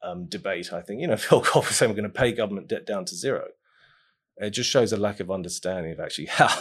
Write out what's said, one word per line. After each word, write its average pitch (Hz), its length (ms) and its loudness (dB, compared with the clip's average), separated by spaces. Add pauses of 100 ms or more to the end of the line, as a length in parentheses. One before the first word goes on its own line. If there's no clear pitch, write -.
um, 90 240 -8
debate, 87 460 -6
I 85 100 -6
think, 107 180 -8
you 175 60 -4
know, 110 100 2
<laughs> - 120 -2
Phil 107 120 8
Goff - 280 4
was - 80 0
saying, 117 140 4
"We're 98 60 -4
gonna 104 140 -2
pay 123 220 2
government 98 360 -4
debt - 180 -6
down 98 200 -4
to 87 100 -8
zero." 117 300 -4 (920)
It 104 120 -4
just 120 200 -2
shows 113 220 4
a 107 40 0
lack 101 240 0
of 90 100 -6
understanding 90 640 -4
of 80 80 -10
actually 78 260 -8
<laughs> - 40 -8
how 127 180 6 (120)